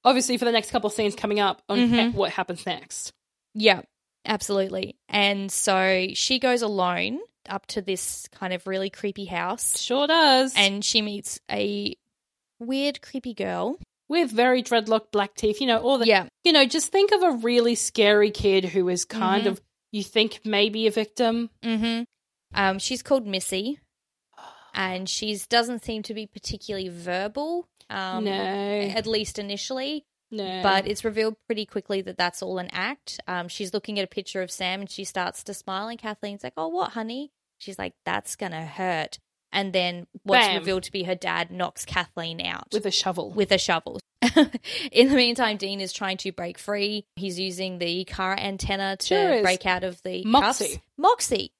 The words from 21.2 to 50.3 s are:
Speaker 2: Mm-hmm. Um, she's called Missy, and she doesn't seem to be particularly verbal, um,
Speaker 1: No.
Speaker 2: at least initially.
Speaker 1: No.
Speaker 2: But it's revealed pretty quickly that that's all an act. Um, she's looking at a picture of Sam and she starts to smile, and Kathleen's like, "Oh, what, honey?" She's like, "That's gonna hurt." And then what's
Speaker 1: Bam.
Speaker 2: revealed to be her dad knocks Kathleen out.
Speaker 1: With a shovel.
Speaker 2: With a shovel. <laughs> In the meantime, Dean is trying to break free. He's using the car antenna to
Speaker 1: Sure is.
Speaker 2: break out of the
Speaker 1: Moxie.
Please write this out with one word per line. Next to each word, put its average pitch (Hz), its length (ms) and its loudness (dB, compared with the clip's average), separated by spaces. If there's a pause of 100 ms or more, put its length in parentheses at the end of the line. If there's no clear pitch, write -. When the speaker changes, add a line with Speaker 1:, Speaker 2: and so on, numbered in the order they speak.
Speaker 2:
Mm-hmm. 226 400 -2 (500)
Um, 196 260 2
she's 247 220 -4
called 269 240 2
Missy, 196 540 -4 (960)
and 185 340 -4
she 214 280 -4 (140)
doesn't 233 340 0
seem 220 200 -6
to 226 100 -10
be 214 140 -8
particularly 190 640 -8
verbal, 208 760 -4 (220)
um, 190 360 -4
Speaker 1:
No. 196 60 0
Speaker 2:
at 202 760 -2
least 214 320 -2
initially. 262 680 -6 (240)
Speaker 1:
No. 190 340 -6
Speaker 2:
But 196 240 4
it's 208 180 -6
revealed 220 300 -2 (120)
pretty 214 180 -4
quickly 196 360 -6
that 185 160 -10
that's - 260 -2
all 185 140 -4
an 180 140 -6
act. 220 560 -8
Um, 180 200 -6
she's 185 260 -8
looking 208 260 -4
at 196 60 0
a - 20 -16
picture 190 340 -8
of 180 100 -6
Sam 190 300 -4
and 196 80 -12
she - 160 -12
starts - 400 -6
to 202 80 -10
smile, 196 340 -8
and 233 120 -12
Kathleen's 208 440 -10
like, 247 140 -10
"Oh, 320 120 -4
what, 349 220 -2
honey?" 240 400 -8 (280)
She's 196 180 -14
like, - 160 -8 (100)
"That's - 320 -4
gonna 165 300 -8
hurt." 165 540 -4 (320)
And 196 200 -2
then 175 360 -2 (160)
what's 196 240 4
Speaker 1:
Bam. 180 100 2
Speaker 2:
revealed 185 260 -2
to - 80 -12
be 190 120 -6
her 180 100 -4
dad 170 380 -4
knocks 180 340 -6
Kathleen 165 560 -6
out. - 320 -8
Speaker 1:
With 208 140 -2
a 185 40 -2
shovel. 180 380 -2
Speaker 2:
With 190 220 0
a 190 80 4
shovel. - 400 -2 (240)
<laughs> 247 120 4 (560)
In 254 180 8
the 285 60 4
meantime, 240 420 2
Dean 196 220 -6
is 190 140 -6
trying 190 240 -4
to 190 140 -6
break 175 260 -8
free. 208 480 -6 (100)
He's 180 240 -8
using 185 380 -6
the 175 280 -4
car 190 300 -4
antenna 196 600 -4
to - 80 -6
Speaker 1:
Sure 381 280 4
is. 233 100 4
Speaker 2:
break 185 240 2
out 180 160 0
of 180 180 -8
the 185 240 -8
Speaker 1:
Moxie. 247 440 4